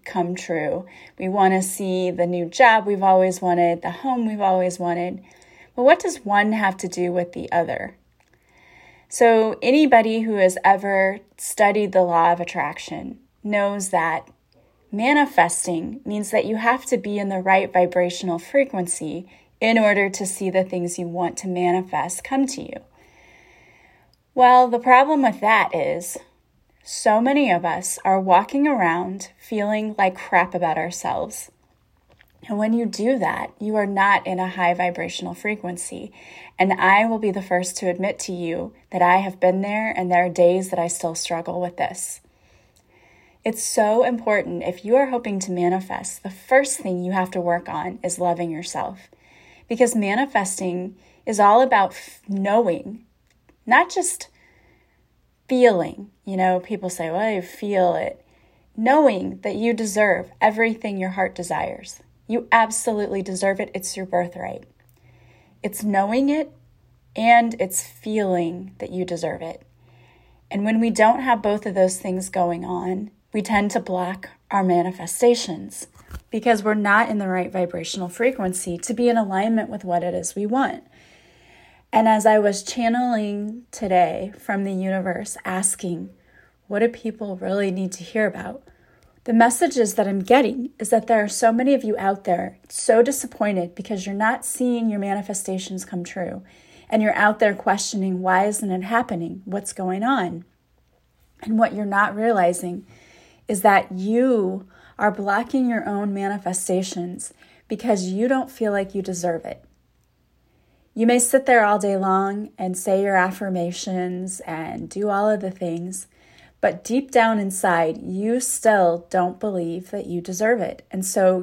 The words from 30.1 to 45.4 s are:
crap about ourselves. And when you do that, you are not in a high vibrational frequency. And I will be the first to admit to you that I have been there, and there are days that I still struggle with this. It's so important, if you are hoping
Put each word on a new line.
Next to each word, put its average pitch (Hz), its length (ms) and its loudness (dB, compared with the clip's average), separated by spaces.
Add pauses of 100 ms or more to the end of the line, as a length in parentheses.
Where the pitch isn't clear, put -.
crap 180 380 0
about 165 240 0
ourselves. - 720 -6 (960)
And 214 80 -4
when 214 160 0
you 233 140 0
do 233 320 0
that, - 420 -4
you 214 160 -2
are 208 80 2
not 196 420 2
in 185 120 -2
a 185 100 -2
high 180 240 2
vibrational 175 600 -4
frequency. 185 760 -8 (480)
And 190 140 4
I 196 320 4
will 226 140 0
be 214 120 -2
the 190 120 -4
first 180 340 -2
to 185 140 -2
admit 185 300 -4
to - 120 -8
you 175 400 -6 (180)
that 185 120 0
I 180 160 6
have 190 220 -4
been 185 200 4
there, 208 340 -2
and 185 160 -4
there 180 140 4
are 180 60 0
days 180 400 4
that 185 80 -2
I 170 100 0
still 170 260 -4
struggle 170 460 -6
with 175 160 -6
this. - 460 -6 (1200)
It's 226 180 -4
so 220 420 2
important, 214 580 -2
if 180 240 -8
you 226 100 4
are 269 140 2
hoping 233 300 -4